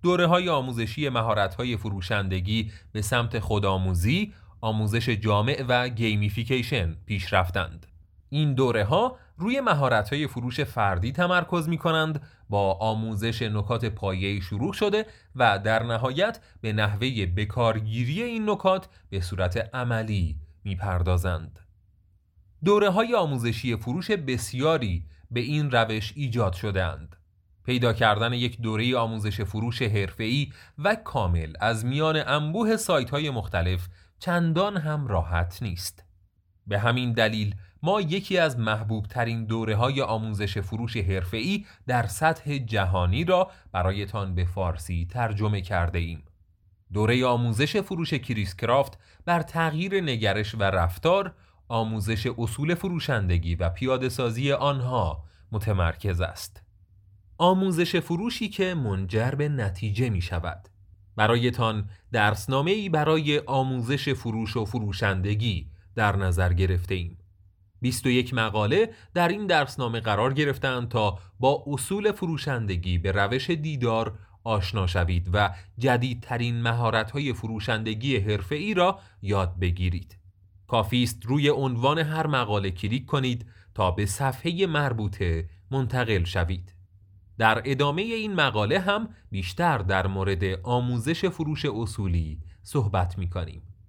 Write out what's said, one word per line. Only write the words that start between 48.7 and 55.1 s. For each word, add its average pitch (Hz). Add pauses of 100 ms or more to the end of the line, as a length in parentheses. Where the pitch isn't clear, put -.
بر 170
تغییر 165
نگرش 107
و 110
رفتار، 98 (360)
آموزش 110 (100)
اصول 139
فروشندگی 98
و 85
پیاده 127
سازی 123
آنها 127 (280)